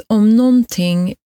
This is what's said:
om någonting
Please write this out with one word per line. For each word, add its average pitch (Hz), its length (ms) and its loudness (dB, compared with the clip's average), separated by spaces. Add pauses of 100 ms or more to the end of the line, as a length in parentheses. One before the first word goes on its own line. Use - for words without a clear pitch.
om 220 300 2
någonting 202 800 0 (120)